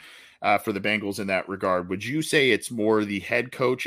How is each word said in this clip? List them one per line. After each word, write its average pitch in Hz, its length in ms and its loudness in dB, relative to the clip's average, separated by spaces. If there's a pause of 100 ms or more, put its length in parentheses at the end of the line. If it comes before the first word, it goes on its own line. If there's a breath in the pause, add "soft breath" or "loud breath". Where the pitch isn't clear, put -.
(420 loud breath)
uh, 101 160 4
for 110 140 -2
the 98 80 -2
Bengals 104 400 -2
in 98 80 -4
that 95 200 0
regard, 92 400 0
would 95 160 -6
you 135 160 -2
say 147 300 2
it's 104 180 2
more 107 360 2
the 101 160 -2
head 120 320 -2
coach 127 340 -2